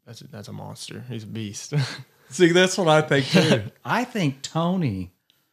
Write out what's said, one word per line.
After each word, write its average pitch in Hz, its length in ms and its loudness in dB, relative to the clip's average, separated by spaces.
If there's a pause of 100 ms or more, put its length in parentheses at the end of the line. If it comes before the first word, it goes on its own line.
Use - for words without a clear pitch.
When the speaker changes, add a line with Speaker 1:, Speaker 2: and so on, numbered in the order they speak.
Speaker 1:
that's 113 140 -20
a, - 80 -20
that's 107 200 -18
a 104 40 -16
monster. 104 560 -16
He's 113 160 -12
a - 40 -16
beast. 107 460 -10 (280)
<laughs> - 260 -20
Speaker 2:
See, 170 240 4
that's 185 260 4
what 175 100 2
I 156 140 6
think 139 240 0
too. 156 360 4 (140)
Speaker 1:
<laughs> - 80 -20
Speaker 2:
I 202 200 -2
think 165 380 -2
Tony 160 720 -2 (400)